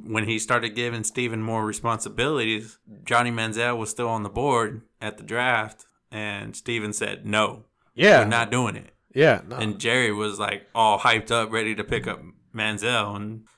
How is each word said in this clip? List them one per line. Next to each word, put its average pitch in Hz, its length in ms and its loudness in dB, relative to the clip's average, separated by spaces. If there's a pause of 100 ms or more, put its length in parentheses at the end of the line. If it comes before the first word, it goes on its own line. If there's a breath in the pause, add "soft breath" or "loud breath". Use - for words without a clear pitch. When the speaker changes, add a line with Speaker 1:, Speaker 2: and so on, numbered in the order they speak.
Speaker 1:
when 110 180 0
he 110 140 -2
started 117 320 0
giving 117 340 -4
Steven 113 380 -4
more 110 220 -2
responsibilities, 113 1120 -2 (260)
Johnny 120 260 2
Manziel 117 480 -2
was 107 120 -6
still 120 180 -2
on 113 140 -2
the 101 60 -4
board 117 540 0 (180)
at 107 160 -8
the - 80 -18
draft, 113 600 -2 (240)
and 104 440 -8
Steven 107 380 -4
said, 104 340 -6
"No, 104 380 2 (300)
Speaker 2:
Yeah. 170 260 8
Speaker 1:
we're 104 80 4
not 113 220 2
doing 117 260 0
it." - 160 -18 (220)
Speaker 2:
Yeah, 135 340 6
no. 120 80 -12
Speaker 1:
And 107 220 -4
Jerry 117 340 2
was, 104 280 -4
like, 101 340 -4
all 107 240 4
hyped 113 320 2
up, 113 220 0
ready 110 240 0
to 104 80 -6
pick 110 240 -4
up 104 120 -6 (340)
Manziel, 107 640 -2
and 110 280 -10 (140)